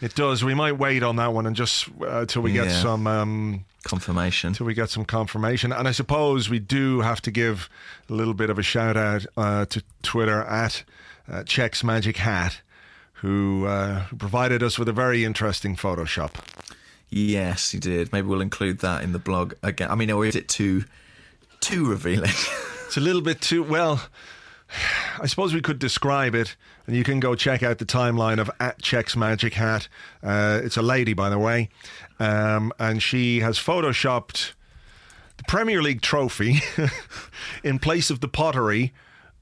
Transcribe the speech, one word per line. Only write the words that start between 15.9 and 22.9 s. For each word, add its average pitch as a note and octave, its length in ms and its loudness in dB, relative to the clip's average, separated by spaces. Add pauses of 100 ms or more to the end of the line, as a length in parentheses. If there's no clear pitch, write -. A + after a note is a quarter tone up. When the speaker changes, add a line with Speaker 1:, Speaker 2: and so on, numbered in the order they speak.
Speaker 2:
Yes, G2+ 640 0
he F#2+ 80 -6
did. F2 340 -2
Maybe G2 160 0
we'll F#2+ 120 0
include F#2+ 400 -2
that F2+ 220 -2
in F2+ 100 -2
the F2 60 -2
blog F2+ 440 -2
again. - 280 -2
I F#2+ 40 0
mean, A2 160 0
or G#2 160 2
is A2 100 0
it - 120 -4
too, G2 360 2 (760)
too F3 260 0
revealing? F#2+ 500 0
<laughs> - 40 -2 (480)
Speaker 1:
It's - 80 -4